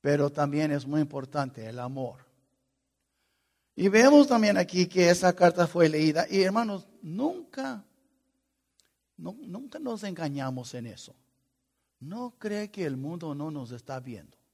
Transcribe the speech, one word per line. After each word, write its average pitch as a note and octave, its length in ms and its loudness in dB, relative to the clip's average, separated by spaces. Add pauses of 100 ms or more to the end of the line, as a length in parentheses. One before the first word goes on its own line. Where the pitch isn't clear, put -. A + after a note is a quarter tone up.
pero C#3+ 300 0
también D3 420 -2
es C#3 140 -4
muy D3 140 -2
importante C3+ 640 -6
el A#2 120 -12
amor. B2+ 480 -10 (1500)
Y F#3 120 2
vemos C4 380 8
también G#3+ 300 4
aquí F3+ 320 0
que F3+ 200 4
esa F3+ 260 4
carta F3 340 4
fue E3+ 200 4
leída. D#3 400 2
Y G3 140 2
hermanos, G3+ 460 -2 (120)
nunca, C4 840 -8 (1300)
no, F3+ 220 -14
nunca B3 400 -14
nos A#3 240 -8
engañamos C#3 720 -8
en A#2 140 -10
eso. - 260 -20 (840)
No A#3 380 -12
cree G#3 340 -6
que F#3+ 120 -6
el C#3 120 -4
mundo D#3 400 -8
no D3+ 160 -8
nos B2+ 180 -10
está B2+ 300 -12
viendo. A#2+ 360 -16 (180)